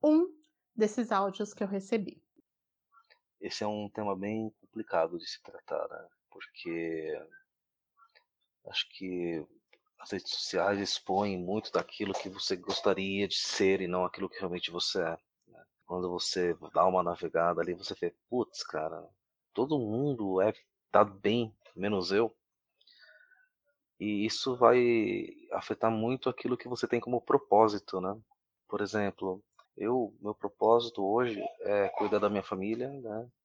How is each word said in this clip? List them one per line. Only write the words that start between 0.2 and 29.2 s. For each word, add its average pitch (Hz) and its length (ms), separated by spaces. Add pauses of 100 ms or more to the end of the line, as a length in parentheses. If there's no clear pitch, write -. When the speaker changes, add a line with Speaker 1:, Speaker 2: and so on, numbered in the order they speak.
Speaker 1:
desses 220 360
áudios 196 420
que - 100
eu 202 40
recebi. 196 520 (1200)
Speaker 2:
Esse 98 240
é 104 40
um 104 200
tema 101 280
bem 110 440
complicado 165 600
de - 100
se - 140
tratar, - 440
né? - 160 (280)
Porque 82 920 (1400)
acho - 240
que 87 560 (540)
as - 100
redes - 220
sociais 98 480
expõem 98 580
muito 95 340
daquilo 95 440
que - 140
você 98 260
gostaria 98 720
de - 80
ser 95 440
e 95 80
não 90 160
aquilo 92 240
que - 120
realmente 90 320
você 87 300
é, 82 180 (280)
né? - 160 (220)
Quando 90 240
você 87 460 (180)
dá 82 120
uma 92 180
navegada 85 560
ali, 85 140
você 90 260
vê, 87 160 (140)
"Putz, - 340
cara, 80 400 (500)
todo 143 240
mundo 110 640
é, 104 140 (360)
tá 104 140
bem, 107 500 (220)
menos 95 380
eu." 110 200 (1700)
E 104 260
isso 123 300
vai 117 720 (240)
afetar - 400
muito 117 380
aquilo 123 260
que - 140
você 123 180
tem 120 140
como 120 180
propósito, 104 800
né? 95 180 (520)
Por 104 100
exemplo, 101 640 (320)